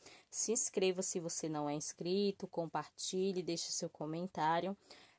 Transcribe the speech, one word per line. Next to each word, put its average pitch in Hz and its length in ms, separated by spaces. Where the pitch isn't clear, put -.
se - 220
inscreva 190 500
se - 160
você 165 300
não 147 220
é 143 40
inscrito, 185 720
compartilhe, 180 960
deixe 170 300
seu 170 180
comentário, 170 840